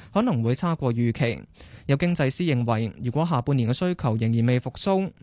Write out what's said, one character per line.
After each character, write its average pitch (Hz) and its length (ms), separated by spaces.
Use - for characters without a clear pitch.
可 202 100
能 156 200
會 117 120
差 165 200
過 131 160
預 117 220
期。 113 280
有 143 100
經 175 180
濟 143 160
師 160 240
認 120 160
為， 113 220
如 120 100
果 151 140
下 160 160
半 139 140
年 117 140
嘅 123 40
需 180 220
求 117 220
仍 113 160
然 117 120
未 123 140
復 123 160
甦， 190 340